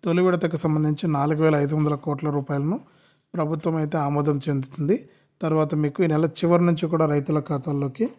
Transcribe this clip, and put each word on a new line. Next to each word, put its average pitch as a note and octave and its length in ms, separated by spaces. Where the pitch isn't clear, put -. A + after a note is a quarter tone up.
తొలి F3 200
విడతకు E3+ 400
సంబంధించి D3+ 400
నాలుగు D3+ 300
వేల D#3 180
ఐదు D3 140
వందల D3+ 180
కోట్ల E3 320
రూపాయలను C#3+ 400
ప్రభుత్వం D#3+ 460
అయితే D3+ 160
ఆమోదం D3 380
చెందుతుంది. C#3+ 520
తర్వాత D#3 300
మీకు D3 220
ఈ E3 80
నెల D#3 140
చివరి F3 300
నుంచి E3 240
కూడా D#3+ 200
రైతుల D3 260
ఖాతాల్లోకి C#3+ 580